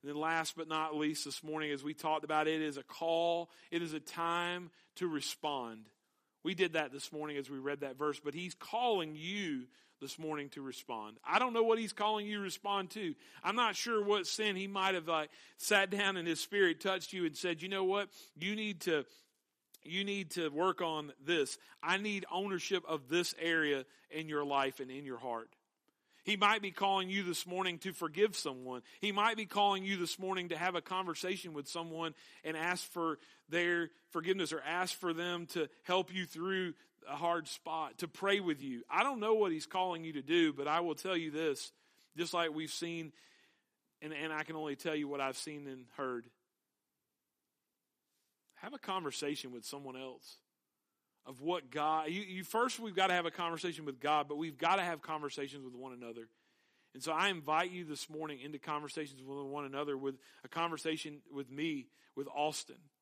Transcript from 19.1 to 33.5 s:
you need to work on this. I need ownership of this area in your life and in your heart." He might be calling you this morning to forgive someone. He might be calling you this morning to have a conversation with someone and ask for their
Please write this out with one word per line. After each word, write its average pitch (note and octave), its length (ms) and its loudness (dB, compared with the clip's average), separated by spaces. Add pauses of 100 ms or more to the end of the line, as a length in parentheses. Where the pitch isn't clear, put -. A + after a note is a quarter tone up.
you F3+ 200 -2
need G3 280 -4
to E3 180 0
work F3+ 320 2
on D#3 320 -2 (120)
this. D#3 320 2 (240)
I E3+ 140 2
need G3+ 340 0
ownership F#3 600 0
of D3 180 -2
this E3+ 320 2
area D#3 460 2 (260)
in D#3 160 -6
your D3 160 0
life C#3 380 2
and C3 100 -8
in C#3 140 -10
your B2+ 120 -8
heart." A2+ 380 -6 (720)
He G#3 100 4
might G#3 260 6
be G3 100 -2
calling G3 380 2
you G3 140 0
this F3 240 -2
morning F3+ 320 0
to F#3+ 140 -6
forgive F3 420 2
someone. B2+ 460 -6 (180)
He G3+ 140 -2
might G#3+ 240 4
be A3 80 -4
calling G3 400 4
you G3 100 0
this F3 240 -2
morning F#3 300 -2
to E3 80 -2
have F3 180 0
a E3 60 0
conversation F#3 720 -4
with C#3+ 160 -6
someone E3 460 -4 (280)
and D#3+ 140 -4
ask F3 260 0
for E3 360 0 (280)
their F3 440 2 (180)